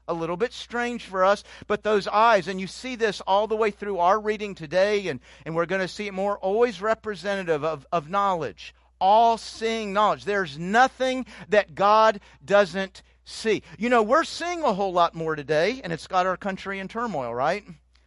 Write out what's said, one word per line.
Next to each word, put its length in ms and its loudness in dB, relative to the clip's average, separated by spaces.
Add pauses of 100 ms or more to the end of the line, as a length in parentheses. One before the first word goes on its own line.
a 60 -2
little 240 -4
bit 160 -2
strange 540 -6
for 180 0
us, 200 4 (220)
but 160 -2
those 240 0
eyes, 400 4
and 140 -6
you 60 -6
see 280 -10
this 280 -2
all 240 0
the 100 -2
way 140 2
through 300 -6
our 200 4
reading 340 -4
today, 540 0
and, 120 -6 (260)
and 100 -6
we're 80 2
gonna 240 -2
see 200 -10
it 40 -12
more, 240 -2
always 460 0
representative 840 -2
of, 260 -4
of 200 -2
knowledge. 640 -2 (260)
All-seeing 960 2
knowledge. 320 0
There's 320 -2
nothing 680 0 (240)
that 260 2
God 460 4 (240)
doesn't 580 0 (220)
see. 380 -2 (160)
You 100 -2
know, 140 6
we're 220 2
seeing 380 -6
a 120 2
whole 180 -2
lot 220 4
more 200 -4
today, 480 0
and 80 -8
it's 160 -8
got 200 0
our 100 -2
country 440 -8
in 80 -10
turmoil, 440 -6
right? 320 -2 (420)